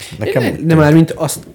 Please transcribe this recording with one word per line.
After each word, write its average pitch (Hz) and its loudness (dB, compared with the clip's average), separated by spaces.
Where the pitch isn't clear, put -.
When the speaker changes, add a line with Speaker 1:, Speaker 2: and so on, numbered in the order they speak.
Speaker 1:
Én - -18
Speaker 2:
Nekem 123 -2
Speaker 1:
ne-, - -2
Speaker 2:
úgy - -6
Speaker 1:
nem, - -6
Speaker 2:
tűnt. 160 4
Speaker 1:
mármint 156 4
azt, - -8